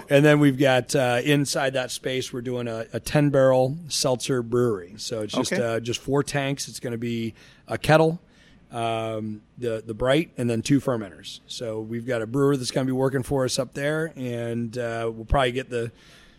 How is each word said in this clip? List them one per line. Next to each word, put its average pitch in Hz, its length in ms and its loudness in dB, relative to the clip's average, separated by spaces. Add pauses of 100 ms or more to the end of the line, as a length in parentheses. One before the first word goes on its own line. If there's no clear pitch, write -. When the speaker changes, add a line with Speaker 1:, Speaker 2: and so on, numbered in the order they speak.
Speaker 1:
And 143 160 6
then 147 140 8
we've 139 180 6
got, 131 380 2
uh, 123 280 2
inside 139 500 0
that 127 180 -4
space, 131 420 -6
we're 127 80 -6
doing 123 260 -6
a, 113 260 -6
a 117 60 -4
ten-barrel 135 800 4 (120)
seltzer 127 520 -2
brewery. 113 560 0
So 110 240 -8
it's 107 120 -6
just, 123 200 -2
Speaker 2:
Okay. - 100 0
Speaker 1:
uh, 113 180 -2
just 117 200 -6
four 139 220 0
tanks. 139 440 -4
It's 117 120 -14
gonna 117 180 -6
be 117 380 -4 (320)
a 117 100 -4
kettle, 160 420 4 (520)
um, 113 680 -4 (160)
the, 113 280 -6
the 113 80 -8
bright, 131 440 0
and 120 120 -2
then 113 140 -2
two 139 160 4
fermenters. 104 640 -6
So 110 340 -8
we've 117 280 -8
got 120 160 -2
a 110 40 -6
brewer 139 300 2
that's 123 140 -4
gonna 135 140 0
be 131 60 0
working 131 320 0
for 135 220 0
us - 140 -2
up 127 140 -4
there, 156 420 -4
and, 117 640 -6
uh, 117 360 -4
we'll 110 120 -12
probably 127 260 2
get 123 180 -6
the 117 220 -4 (480)